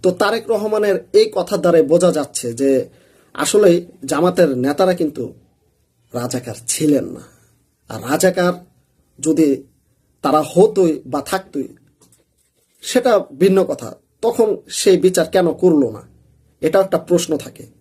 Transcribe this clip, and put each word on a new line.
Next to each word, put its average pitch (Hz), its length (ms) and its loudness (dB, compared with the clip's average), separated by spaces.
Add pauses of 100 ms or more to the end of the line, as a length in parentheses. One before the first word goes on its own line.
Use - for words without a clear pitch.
তো 185 100 0
তারেক 214 380 -4
রহমানের 208 640 -2
এই 220 200 4
কথার 185 280 -4
দ্বারাই 170 200 4
বোঝা 170 300 2
যাচ্ছে 127 420 -6
যে 135 360 0 (440)
আসলেই 175 520 2 (200)
জামাতের 156 520 0
নেতারা 147 360 0
কিন্তু 143 400 -6 (800)
রাজাকার 123 420 -8 (120)
ছিলেন 147 380 0
না। 85 160 -14 (680)
আর 110 120 -12 (100)
রাজাকার 180 420 0 (680)
যদি 147 440 0 (580)
তারা 143 200 2
হতোই 180 640 2
বা 135 160 -6
থাকতোই, 185 460 -8 (1120)
সেটা 247 380 0 (140)
ভিন্ন 185 300 2
কথা, - 320 -8 (260)
তখন 226 360 0 (120)
সেই - 280 2
বিচার 180 280 2
কেন 180 280 0
করলো 147 380 2
না, 104 100 -14 (600)
এটা 190 180 2
একটা 190 180 0
প্রশ্ন 170 400 -2
থাকে। - 300 -14 (140)